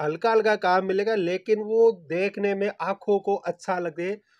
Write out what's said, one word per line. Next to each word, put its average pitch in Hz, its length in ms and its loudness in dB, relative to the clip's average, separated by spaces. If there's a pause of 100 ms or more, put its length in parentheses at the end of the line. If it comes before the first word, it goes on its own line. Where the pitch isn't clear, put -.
हल्का 165 300 -2
हल्का 214 240 4
काम 185 300 2
मिलेगा, 202 300 0
लेकिन 185 440 -2
वो 226 320 4
देखने 196 640 -2
में 196 160 -2 (100)
आंखों 196 380 -2
को 196 160 -2
अच्छा 180 440 -6
लगे, 175 600 -8